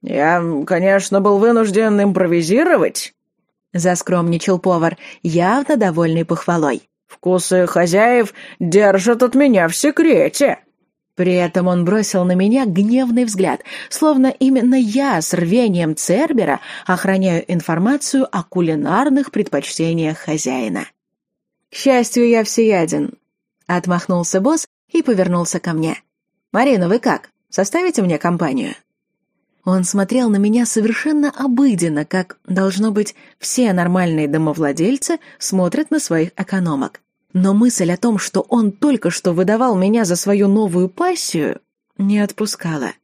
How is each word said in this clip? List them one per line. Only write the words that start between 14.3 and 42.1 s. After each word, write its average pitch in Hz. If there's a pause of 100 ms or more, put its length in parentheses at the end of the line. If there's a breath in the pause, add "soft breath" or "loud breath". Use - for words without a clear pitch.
я 247
с -
рвением 175
Цербера 214 (240 loud breath)
охраняю 185
информацию 196
о 190
кулинарных 180
предпочтениях 160
хозяина. 156 (840)
«К -
счастью, 240
я 226
всеяден», 175 (540)
отмахнулся 180
босс 302 (240)
и 330
повернулся 180
ко 170
мне. 160 (500)
«Марина, 214
вы 214
как? 220 (200)
Составите 320
мне 175
компанию?» 170 (920)
Он 185
смотрел 208
на 202
меня 214
совершенно 285
обыденно, 226
как, 185
должно 190
быть, 208 (240 soft breath)
все 240
нормальные 175
домовладельцы 160 (180 loud breath)
смотрят 190
на 311
своих 165
экономок. 175 (320)
Но 190
мысль 208
о 180
том, 226
что -
он 226
только 233
что 180
выдавал 208
меня 208
за 175
свою 202
новую 190
пассию, 330 (380)
не 196